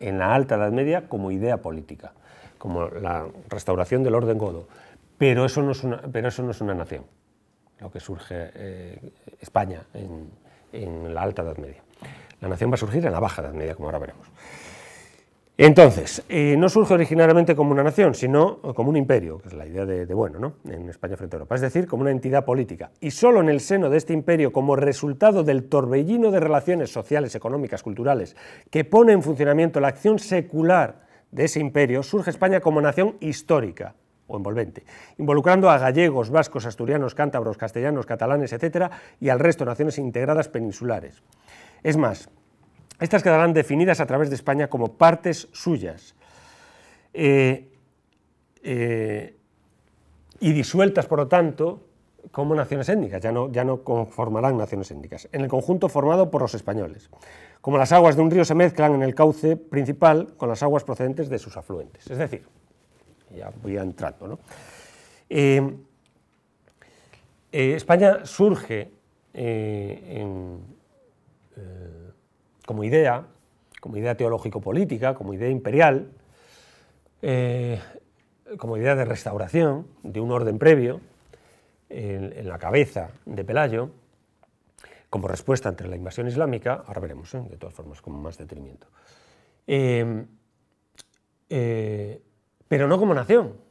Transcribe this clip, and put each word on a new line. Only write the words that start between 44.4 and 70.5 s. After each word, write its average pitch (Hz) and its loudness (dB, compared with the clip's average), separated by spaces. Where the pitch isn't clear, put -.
como 117 -4
partes 165 2
suyas, 101 -6
eh, 135 2
eh, 113 -6
y 160 2
disueltas, 151 2
por 151 0
lo 143 0
tanto, 170 0
como 147 -2
naciones 139 -2
étnicas, 117 -2
ya 113 -4
no, 123 -2
ya 120 -2
no 131 -2
conformarán 117 -2
naciones 101 -6
étnicas, 73 -16
en 139 -6
el 135 -4
conjunto 156 0
formado 156 2
por 131 0
los 117 -4
españoles. 101 -8
Como 143 -2
las 131 4
aguas 170 8
de 160 4
un 160 4
río 175 4
se 160 0
mezclan 151 4
en 135 0
el 131 -2
cauce 156 4
principal 156 2
con 123 -4
las 113 -4
aguas 143 0
procedentes 135 -6
de 123 -8
sus - -18
afluentes. - -14
Es 127 -10
decir, - -8
ya 95 -14
voy 101 -8
entrando, 90 -10
¿no? 151 -14
Eh, 139 2
eh, 135 0
España 185 4
surge, 160 0
eh, 107 -8
en... 92 -12